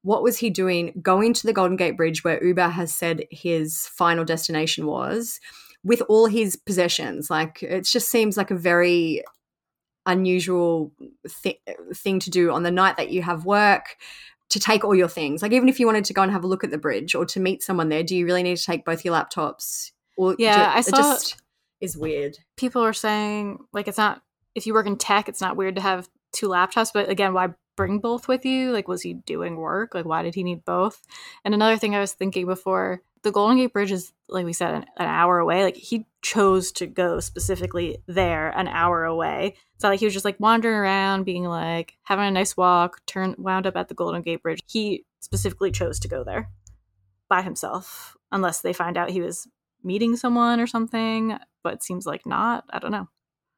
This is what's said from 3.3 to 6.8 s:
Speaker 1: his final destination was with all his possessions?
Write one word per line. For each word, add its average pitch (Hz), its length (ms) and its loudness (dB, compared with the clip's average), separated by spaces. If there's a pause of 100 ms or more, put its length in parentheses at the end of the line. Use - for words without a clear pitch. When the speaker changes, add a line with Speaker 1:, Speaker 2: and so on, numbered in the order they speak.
Speaker 1:
his 160 560 -2
final 170 380 2
destination 160 600 -2
was 151 540 -4 (440)
with 233 260 4
all 220 160 8
his 214 320 0
possessions? 170 720 -2